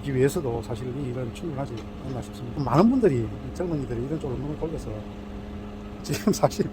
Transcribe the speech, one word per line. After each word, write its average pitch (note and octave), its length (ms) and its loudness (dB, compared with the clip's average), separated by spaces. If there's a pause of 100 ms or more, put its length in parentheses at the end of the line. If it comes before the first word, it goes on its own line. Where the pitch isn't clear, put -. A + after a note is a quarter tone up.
기 C#3 120 -2
위해서도 C3 480 4
사실 A#2+ 240 -4
이 B2+ 220 -4
일은 B2 240 -4
충분하지 C#3 400 -4 (340)
않나 B2+ 140 -4
싶습니다. A2+ 420 -6
많은 D3 260 8
분들이, E3 380 6 (260)
젊은이들이 C3 520 -2
이런 D3 140 -2
쪽으로 B2 200 -4
눈을 D3 200 -4
돌려서 - 300 -4 (1120)
지금 - 300 2
사실 - 400 4